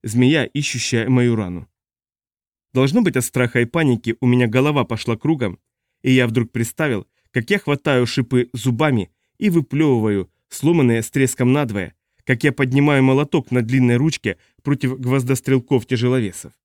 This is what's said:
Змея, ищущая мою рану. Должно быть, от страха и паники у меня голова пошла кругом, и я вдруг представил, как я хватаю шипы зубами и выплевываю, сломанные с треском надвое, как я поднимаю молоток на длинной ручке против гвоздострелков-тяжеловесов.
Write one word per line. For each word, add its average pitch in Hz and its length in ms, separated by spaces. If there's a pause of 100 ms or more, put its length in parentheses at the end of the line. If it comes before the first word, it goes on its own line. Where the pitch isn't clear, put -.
Змея, 123 420
ищущая 123 640
мою 123 260
рану. 90 320 (1040)
Должно 139 280
быть, 180 160
от 123 60
страха 123 380
и 120 40
паники 120 540
у 131 60
меня 123 220
голова 135 360
пошла 113 320
кругом, 127 440 (420)
и 131 100
я 127 160
вдруг 113 240
представил, 117 560 (240)
как 117 180
я 202 100
хватаю 139 480
шипы 127 460
зубами 123 580 (260)
и 208 120
выплевываю, 131 840 (180)
сломанные 135 520
с - 100
треском 127 420
надвое, 110 400 (300)
как 127 200
я 143 80
поднимаю 139 520
молоток 135 480
на 123 100
длинной 120 360
ручке 131 400 (240)
против 131 380
гвоздострелков-тяжеловесов. 127 1500 (120)